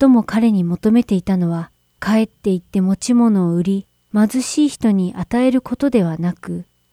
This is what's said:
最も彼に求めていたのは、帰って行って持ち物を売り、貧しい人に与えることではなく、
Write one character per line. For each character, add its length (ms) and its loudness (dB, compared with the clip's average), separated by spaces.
最 80 4
も 160 4
彼 260 0
に 140 0
求 260 -2
め 140 4
て 100 -2
い 80 -2
た 140 -2
の 140 0
は、 200 -6
帰 220 0
っ 40 -2
て 240 -6
行 120 -2
っ 20 -20
て 160 -4
持 160 0
ち 180 -4
物 340 2
を 60 0
売 80 0
り、 240 -2
貧 300 0
し 240 0
い 20 -2
人 220 -2
に 260 0
与 280 -2
え 60 4
る 100 0
こ 160 -8
と 140 -2
で 120 2
は 160 -4
な 140 -4
く、 320 -10